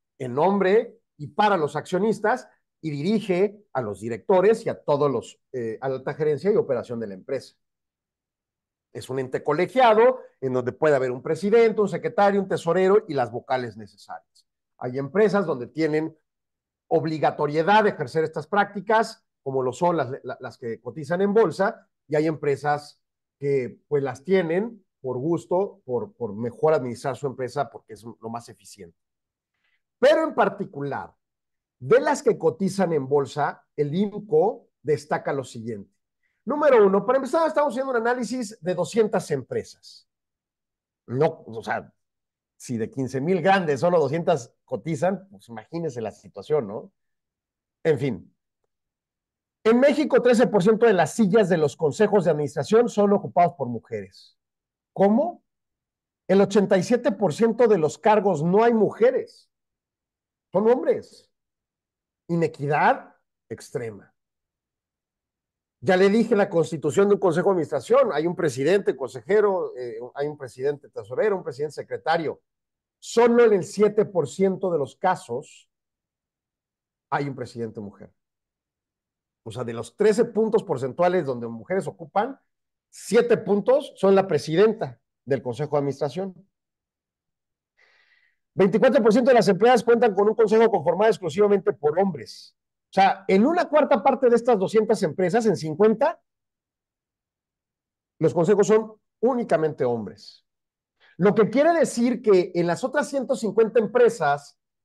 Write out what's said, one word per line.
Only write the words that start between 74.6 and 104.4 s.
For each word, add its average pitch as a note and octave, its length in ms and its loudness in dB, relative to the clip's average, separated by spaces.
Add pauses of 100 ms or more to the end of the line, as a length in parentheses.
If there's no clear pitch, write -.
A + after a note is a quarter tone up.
de E3 80 0
los C3 180 -6
casos - 760 -6 (1400)
hay C#3+ 200 -4
un C3+ 60 -10
presidente A2+ 460 -12
mujer. - 320 -18 (1300)
O A2+ 60 -14
sea, B2 140 -8
de A2+ 80 -10
los A#2 240 -12
trece G#3+ 300 2
puntos A3 380 -2
porcentuales D#3+ 600 -2
donde A#2+ 220 -6
mujeres A#2 400 -8
ocupan, G#3+ 520 -6 (520)
siete A#3 480 0
puntos B3 580 0
son G3 180 4
la F#3+ 120 2
presidenta E3 720 0 (240)
del B2+ 160 -2
consejo C#3+ 360 -6
de - 20 4
administración. C#3+ 560 -6 (2250)
Veinticuatro G#3+ 460 4
por G#3+ 120 4
ciento B3 180 4
de A#3+ 60 6
las G3 100 4
empresas G#3 380 4
cuentan A#3 320 4
con G3+ 120 4
un A3 60 0
consejo A3 340 4
conformado F3+ 400 0
exclusivamente G3 640 0
por D3+ 240 0
hombres. E3+ 600 -4 (340)
O - 20 -20
sea, F#3+ 360 2
en G3 180 4
una E4 220 0
cuarta C#4+ 340 2
parte A#3+ 260 2
de A#3+ 60 4
estas A#3 240 2
doscientas G#3 460 0
empresas, F3+ 420 0
en F#3 100 2
cincuenta, G#3+ 640 0 (2000)
los D3+ 160 0
consejos F#3 320 4
son A3 280 2 (260)
únicamente E3+ 640 0
hombres. A2 600 -6 (760)
Lo G3 180 2
que G#3+ 140 2
quiere D4 220 4
decir B3 480 0
que F#3 320 2
en F3 140 0
las E3+ 160 -2
otras C#4+ 260 -4
ciento C4+ 280 -4
cincuenta A3 420 0
empresas, G#3+ 800 0 (260)